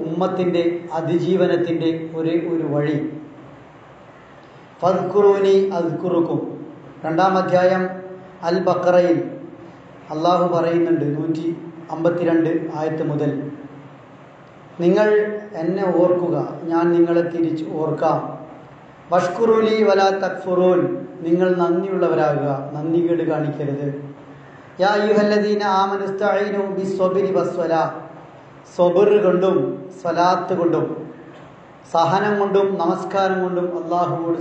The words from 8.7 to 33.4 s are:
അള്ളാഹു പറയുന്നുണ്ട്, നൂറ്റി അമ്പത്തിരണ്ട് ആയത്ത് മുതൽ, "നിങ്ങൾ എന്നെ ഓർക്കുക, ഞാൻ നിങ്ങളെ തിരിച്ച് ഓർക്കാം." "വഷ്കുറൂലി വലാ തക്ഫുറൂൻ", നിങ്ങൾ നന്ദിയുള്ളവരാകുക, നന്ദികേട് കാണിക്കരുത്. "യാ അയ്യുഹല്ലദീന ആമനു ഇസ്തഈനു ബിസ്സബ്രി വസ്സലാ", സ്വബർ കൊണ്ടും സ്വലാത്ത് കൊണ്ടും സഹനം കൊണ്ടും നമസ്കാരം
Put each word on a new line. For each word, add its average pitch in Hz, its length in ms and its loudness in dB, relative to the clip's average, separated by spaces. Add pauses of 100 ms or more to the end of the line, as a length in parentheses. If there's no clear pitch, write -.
അള്ളാഹു 175 400 2
പറയുന്നുണ്ട്, 170 500 0 (120)
നൂറ്റി 160 320 -4 (460)
അമ്പത്തിരണ്ട് 165 560 0 (280)
ആയത്ത് 156 320 -4
മുതൽ, 143 200 -2 (1500)
"നിങ്ങൾ 202 260 4 (540)
എന്നെ 190 220 -2 (160)
ഓർക്കുക, 175 360 2 (340)
ഞാൻ 170 140 0 (120)
നിങ്ങളെ 170 360 2
തിരിച്ച് 160 320 -2 (160)
ഓർക്കാം." 151 380 0 (920)
"വഷ്കുറൂലി 220 640 2 (120)
വലാ 196 200 4 (160)
തക്ഫുറൂൻ", 180 560 2 (460)
നിങ്ങൾ 180 220 2 (140)
നന്ദിയുള്ളവരാകുക, 165 880 0 (240)
നന്ദികേട് 165 560 0
കാണിക്കരുത്. 143 580 -4 (920)
"യാ 196 160 4
അയ്യുഹല്ലദീന 208 640 2 (180)
ആമനു 196 280 -2
ഇസ്തഈനു 202 540 0 (160)
ബിസ്സബ്രി 190 600 0
വസ്സലാ", 165 440 0 (920)
സ്വബർ 180 360 4 (160)
കൊണ്ടും 180 300 4 (440)
സ്വലാത്ത് 175 600 0
കൊണ്ടും 156 260 0 (1080)
സഹനം 185 480 2
കൊണ്ടും 196 260 2 (140)
നമസ്കാരം 185 640 0